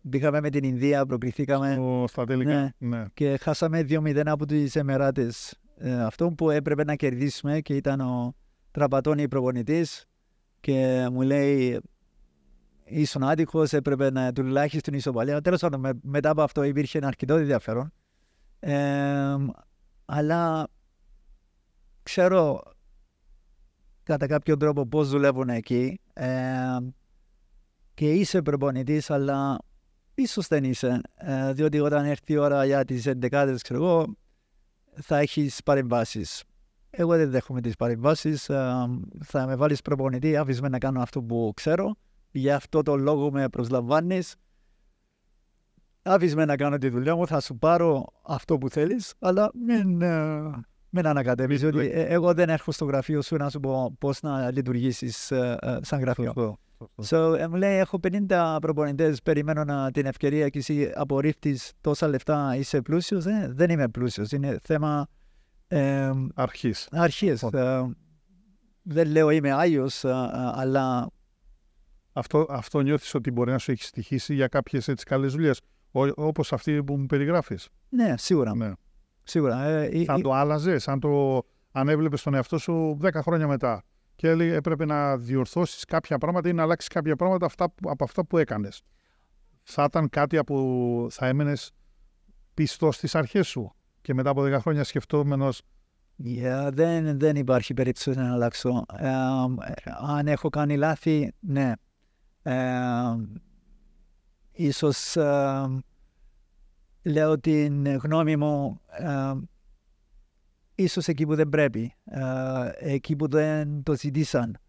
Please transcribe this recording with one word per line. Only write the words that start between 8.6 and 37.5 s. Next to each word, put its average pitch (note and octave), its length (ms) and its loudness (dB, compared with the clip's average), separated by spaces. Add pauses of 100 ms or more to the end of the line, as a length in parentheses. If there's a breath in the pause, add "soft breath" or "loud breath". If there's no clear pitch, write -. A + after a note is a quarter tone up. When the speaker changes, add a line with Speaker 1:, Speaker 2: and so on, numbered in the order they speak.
Speaker 1:
Τραπατόνι C#3+ 580 2
προπονητής B2+ 760 0 (560)
και C3 520 2
μου B2+ 100 -2
λέει, C#3 580 2 (1040)
"Ήσουν C#3 400 -2
άτυχος, D#3 480 2
έπρεπε C#3 380 2
να C3 220 -2
τουλάχιστον C#3 600 -2
ισοπαλία". C#3 460 -2
Τέλος F3 200 2
πάντων, D3 200 -2
με-, C3 220 -4
μετά D3 280 0
από D3+ 120 2
αυτό D3 200 0
υπήρχε C#3+ 360 0
ένα C#3 80 -4
αρκετό C3+ 280 0
ενδιαφέρον. C#3 580 0 (680)
Ε, C#3+ 760 0 (680)
αλλά D#3 640 0 (1300)
ξέρω F3+ 600 2 (1400)
κατά D3 240 -2
κάποιον D3 320 2
τρόπο C#3+ 280 2
πώς D3 220 0
δουλεύουν C3+ 400 2
εκεί. B2 520 -2 (120)
Ε, B2+ 640 -4 (1200)
και D3+ 180 2
είσαι F3+ 300 2
προπονητής, C#3+ 680 -2
αλλά C#3 480 0 (560)
ίσως A#3 320 -2
δεν C#3+ 180 2
είσαι. B2 360 0 (140)
Ε, C3+ 380 -4
διότι D3 280 2
όταν D3 240 2
έρθει D3 280 -2
η D3+ 40 2
ώρα C#3+ 280 4
για C#3 200 4
τις B2+ 220 -4
εντεκάδες, C3 560 0
ξέρω C3 220 -2
εγώ, F3 320 2 (800)
θα D3 240 0
έχεις D3 440 0
παρεμβάσεις. A#2+ 800 0 (480)
Εγώ E3+ 260 2
δεν D#3 140 4
δέχομαι B2+ 300 -2